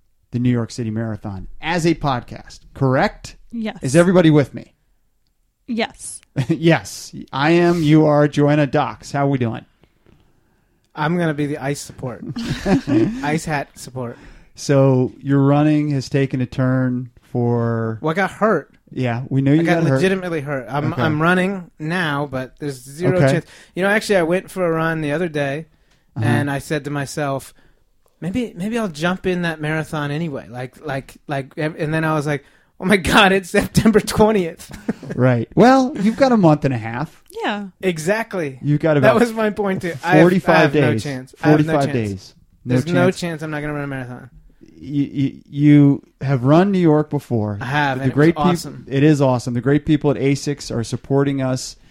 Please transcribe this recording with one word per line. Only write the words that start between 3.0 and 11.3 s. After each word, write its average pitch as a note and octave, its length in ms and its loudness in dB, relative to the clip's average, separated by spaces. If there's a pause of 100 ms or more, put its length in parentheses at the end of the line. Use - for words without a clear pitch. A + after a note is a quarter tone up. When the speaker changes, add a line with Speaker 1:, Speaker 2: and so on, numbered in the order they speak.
Speaker 2:
Yes. A3 300 -8
Speaker 1:
Is C3+ 140 -2
everybody F3 360 6
with D3 220 2
me? - 200 -16 (960)
Speaker 2:
Yes. - 520 -8 (160)
Speaker 1:
<laughs> C3 140 -2
Yes. D#3+ 640 0 (180)
I C#3+ 200 0
am, F3 320 4
you D#3 240 6
are, D3 200 4
Joanna, D3 380 2
Docs. C3 460 -4
How C#3+ 160 0
we C#3 100 0
doing? A#2+ 260 -4 (1300)
Speaker 3:
I'm D#3 220 -2
gonna E3 180 0